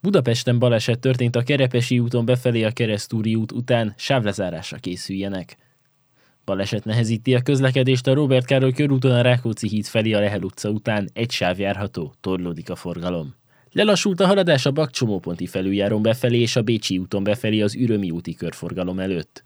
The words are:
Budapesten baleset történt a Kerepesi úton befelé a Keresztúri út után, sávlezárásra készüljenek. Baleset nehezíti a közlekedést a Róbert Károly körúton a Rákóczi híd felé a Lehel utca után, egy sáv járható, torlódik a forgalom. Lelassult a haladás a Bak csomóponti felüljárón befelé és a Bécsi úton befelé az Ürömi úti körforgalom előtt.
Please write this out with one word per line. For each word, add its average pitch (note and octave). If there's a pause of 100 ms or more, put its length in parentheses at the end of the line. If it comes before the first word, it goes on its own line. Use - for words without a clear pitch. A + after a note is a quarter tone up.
Budapesten B2
baleset A#2+
történt B2
a A#2
Kerepesi B2
úton A#2
befelé A#2+
a G#2+
Keresztúri A2
út A2+
után, A#2
sávlezárásra G2
készüljenek. F#2+ (880)
Baleset G2
nehezíti A2+
a A#2+
közlekedést C3
a C3+
Róbert C3
Károly C3
körúton C3+
a B2
Rákóczi B2
híd G#2+
felé A2
a G#2
Lehel G#2
utca F#2+
után, G#2
egy A#2
sáv F#2
járható, G2
torlódik F2+
a F2+
forgalom. E2+ (360)
Lelassult G3
a F#3+
haladás F3
a C#3+
Bak D3
csomóponti F2
felüljárón G2
befelé A#2+
és A2+
a A#2+
Bécsi G#2+
úton G2
befelé G#2+
az G#2
Ürömi G#2+
úti E2+
körforgalom F2
előtt. F#2